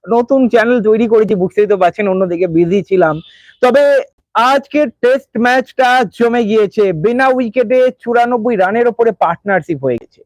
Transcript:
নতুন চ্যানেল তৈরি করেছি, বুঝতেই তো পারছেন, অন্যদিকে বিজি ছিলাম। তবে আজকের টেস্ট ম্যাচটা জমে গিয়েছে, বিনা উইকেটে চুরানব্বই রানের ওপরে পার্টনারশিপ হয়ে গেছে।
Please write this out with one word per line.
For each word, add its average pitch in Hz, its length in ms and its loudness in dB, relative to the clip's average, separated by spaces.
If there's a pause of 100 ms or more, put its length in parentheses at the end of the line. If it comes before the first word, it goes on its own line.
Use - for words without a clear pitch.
নতুন 240 400 0
চ্যানেল 233 340 0
তৈরি 214 240 2
করেছি, 214 280 2
বুঝতেই 190 320 -2
তো 202 100 0
পারছেন, 185 300 0
অন্যদিকে 185 400 -2
বিজি 170 360 0
ছিলাম। 165 380 -2 (400)
তবে 277 400 2 (320)
আজকের 277 560 0
টেস্ট - 480 -2
ম্যাচটা 247 760 0
জমে 240 320 0
গিয়েছে, 208 500 0
বিনা 233 340 0
উইকেটে 254 720 0
চুরানব্বই 240 560 -2
রানের 208 320 0
ওপরে 233 240 -2
পার্টনারশিপ 170 720 -4
হয়ে 123 180 -2
গেছে। - 240 -20